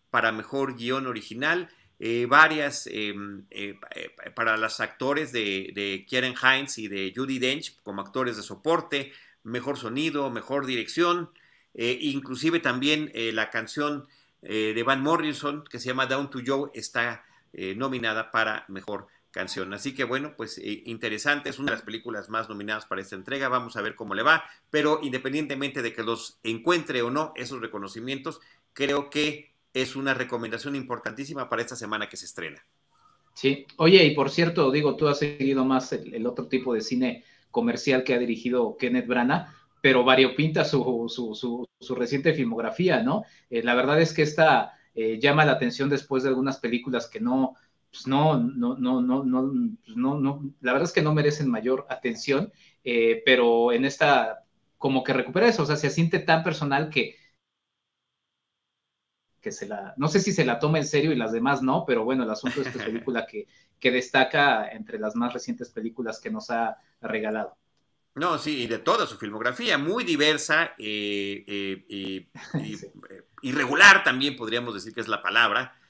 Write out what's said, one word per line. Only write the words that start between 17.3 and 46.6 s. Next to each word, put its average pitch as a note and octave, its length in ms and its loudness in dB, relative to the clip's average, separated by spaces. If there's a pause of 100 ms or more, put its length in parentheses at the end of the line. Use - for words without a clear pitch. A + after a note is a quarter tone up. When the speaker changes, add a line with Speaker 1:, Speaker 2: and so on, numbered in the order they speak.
Speaker 1:
eh, F#2+ 240 -8
nominada A#2 560 -4
para A2 360 0
mejor G2 380 -10 (240)
canción. F#2+ 420 -6
Así B2+ 220 -8
que C3+ 100 -4
bueno, C3+ 320 -4
pues, A2 220 -10
eh, G#2 280 -8
interesante, A#2 600 -4
es - 120 -10
una C#3 100 -4
de A2+ 60 -2
las - 80 -16
películas A2 440 -10
más A2 200 -6
nominadas G#2+ 380 -8
para F#2+ 140 -6
esta G2 140 -12
entrega, B2+ 340 -4
vamos B2 280 -4
a G#2+ 60 -4
ver G#2+ 120 -6
cómo G2+ 220 -10
le A2 80 -2
va, D#3 200 4 (260)
pero D3+ 320 2
independientemente C3+ 760 -4
de A#2 120 -4
que A2+ 100 -8
los A2+ 400 -6
encuentre B2+ 600 0
o A#2+ 100 -2
no D3+ 240 -2
esos B2+ 240 -10
reconocimientos, A2+ 800 -10 (320)
creo C#3+ 380 0
que D3+ 420 -2 (220)
es C3 220 -2
una C3+ 160 0
recomendación A#2+ 640 -4
importantísima B2+ 720 -8
para A2+ 140 -2
esta B2 140 -10
semana G#2+ 320 -6
que - 100 -16
se - 80 -14
estrena. D#2 360 -12 (720)
Speaker 2:
Sí, C3+ 320 0 (100)
oye, F3 280 10
y D3 100 6
por C#3 160 2
cierto, E3 400 2
digo, C#3+ 260 2
tú D3+ 120 2
has C#3 100 2
seguido C#3 460 0
más C3 280 0
el, - 220 -8
el A#2 120 -4
otro B2 220 -6
tipo B2+ 260 0
de G#2+ 80 0
cine B2+ 420 -2 (260)
comercial A#2+ 540 2
que C3 100 2
ha A#2+ 40 2
dirigido A#2+ 580 -2
Kenneth B2 300 0
Branagh, B2 400 0 (340)
pero B2+ 240 6
variopinta C3+ 600 6
su, A#2+ 440 0
su, A2+ 260 -6
su, A#2+ 320 -6 (140)
su - 140 -8
reciente C3+ 400 2
filmografía, A#2 680 0
¿no? D3+ 220 0 (260)
Eh, A#2 120 0
la A#2+ 120 2
verdad C3+ 260 4
es D#3+ 120 4
que D#3+ 100 2
esta, D3 520 4 (200)
eh, A2+ 260 -2
llama D3 240 6
la C#3+ 80 6
atención B2+ 360 0
después C3+ 340 0
de C#3 60 0
algunas C3 300 0
películas A#2+ 500 -2